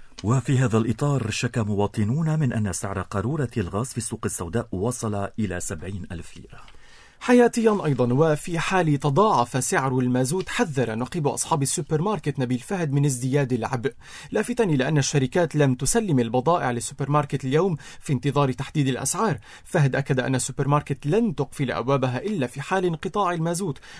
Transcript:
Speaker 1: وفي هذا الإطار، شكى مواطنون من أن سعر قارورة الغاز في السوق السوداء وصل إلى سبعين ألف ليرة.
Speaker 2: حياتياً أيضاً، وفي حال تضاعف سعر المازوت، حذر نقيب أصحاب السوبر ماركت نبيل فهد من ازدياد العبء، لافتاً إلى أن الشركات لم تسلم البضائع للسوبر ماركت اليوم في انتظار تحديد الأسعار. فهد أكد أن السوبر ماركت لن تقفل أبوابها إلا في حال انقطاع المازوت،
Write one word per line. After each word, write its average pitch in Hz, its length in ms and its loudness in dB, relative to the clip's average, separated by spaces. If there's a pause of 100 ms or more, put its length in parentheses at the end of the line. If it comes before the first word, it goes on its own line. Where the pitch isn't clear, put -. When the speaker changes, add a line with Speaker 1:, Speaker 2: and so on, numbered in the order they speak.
(240)
Speaker 1:
وفي 127 340 2
هذا 117 200 2
الإطار، 120 520 0
شكى 120 320 -2
مواطنون 107 800 0
من 139 140 2
أن 104 200 0
سعر 98 280 -6
قارورة 120 560 -2
الغاز 101 300 -2
في - 100 -8
السوق 113 280 -6
السوداء 95 460 -4
وصل 101 560 -4 (120)
إلى 92 200 -2
سبعين 90 520 -8
ألف 85 260 -12
ليرة. - 240 -18 (580)
Speaker 2:
حياتياً 233 680 4
أيضاً، 123 280 2
وفي 160 460 2
حال 160 400 2
تضاعف 143 640 2
سعر 135 360 0
المازوت، 127 500 0
حذر 127 460 0
نقيب 143 320 -2
أصحاب 135 340 0
السوبر 151 400 -2
ماركت 170 380 -2
نبيل 123 200 0
فهد 170 320 -4
من 143 140 4
ازدياد 131 480 0
العبء، 117 400 -2 (380)
لافتاً 226 320 0
إلى 165 240 2
أن 160 100 2
الشركات 147 580 2
لم 139 200 4
تسلم 170 440 2
البضائع 127 520 2
للسوبر 123 400 -4
ماركت 143 340 0
اليوم 156 320 2 (220)
في - 140 -2
انتظار 139 380 2
تحديد 135 360 -2
الأسعار. 135 500 0 (260)
فهد 139 320 2
أكد 135 240 0
أن 127 160 0
السوبر 131 320 -2
ماركت 143 400 0
لن 196 280 2
تقفل 135 360 -2
أبوابها 123 500 0
إلا 185 260 -2
في 139 140 -10
حال 185 240 0
انقطاع 180 480 -2
المازوت، 170 460 -2 (200)